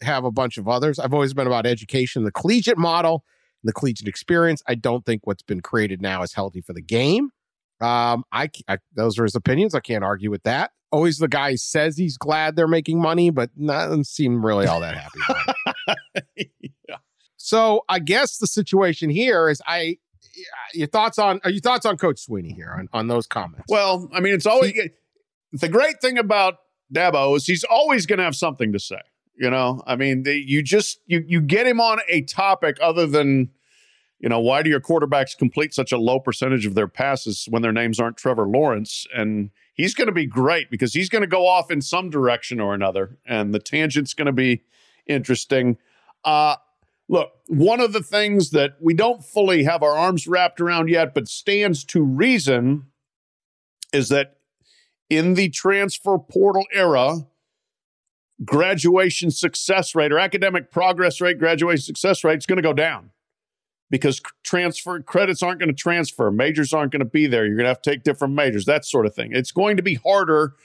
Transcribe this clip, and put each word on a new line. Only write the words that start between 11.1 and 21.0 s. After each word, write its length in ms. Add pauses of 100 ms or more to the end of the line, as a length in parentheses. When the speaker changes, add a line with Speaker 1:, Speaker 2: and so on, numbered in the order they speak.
Speaker 1:
the 100
guy 280
says 400
he's 220
glad 360
they're 140
making 320
money, 300
but 280
doesn't 480
seem 380
really 220
all 140
that 160
happy 220 (100)
about 280 (800)
it. 180
Speaker 2:
<laughs> 180 (160)
Yeah. 80 (400)
Speaker 1:
So 520
I 100
guess 400
the 80
situation 640
here 380
is 180
I, 320 (760)
your 120
thoughts 320